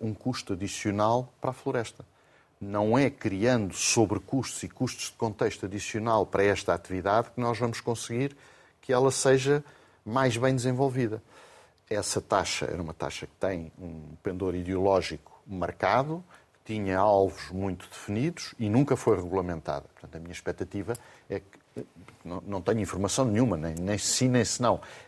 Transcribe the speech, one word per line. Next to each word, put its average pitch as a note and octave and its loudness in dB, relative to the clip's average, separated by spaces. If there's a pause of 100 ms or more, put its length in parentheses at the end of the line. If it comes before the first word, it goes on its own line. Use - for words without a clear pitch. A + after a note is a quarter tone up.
um A2 -4
custo B2 -4
adicional G#2+ 0 (100)
para C3 -2
a - -6
floresta. B2+ -6 (520)
Não G#2 2
é C#3 4
criando G#2 0
sobrecustos - 0
e F#2+ -8
custos - -4
de - -10
contexto A2 -2
adicional G#2+ 0
para G2 2
esta G2 2
atividade F#2+ 0
que - -6
nós A#2 -2
vamos A#2 -2
conseguir A#2+ -4 (440)
que - -6
ela C3 6
seja C3+ 4 (420)
mais B2 2
bem C3 2
desenvolvida. B2+ 0 (680)
Essa G#2 -2
taxa - 0
era F2 -6
uma D#2+ -8
taxa - -8
que - -18
tem F2 -4
um D#2+ -14
pendor F#2 -2
ideológico F#2 0
marcado, G#2 0 (400)
tinha G2 -2
alvos G2 4
muito F#2 -6
definidos C3 -6
e A2 -2
nunca B2+ 4
foi A2+ 4
regulamentada. F2 -2 (100)
Portanto, - -16
a - -10
minha E2 -12
expectativa F#2 -6 (360)
é G2 -4
que, - -16 (380)
não, E2+ -10
não G2 -6
tenho A2 0
informação G2 0
nenhuma, A2 2
nem, D#2+ -4
nem F#2 -2
se G#2 -4
sim, - 2
nem B2 4
se - -4
não, A2+ 2 (280)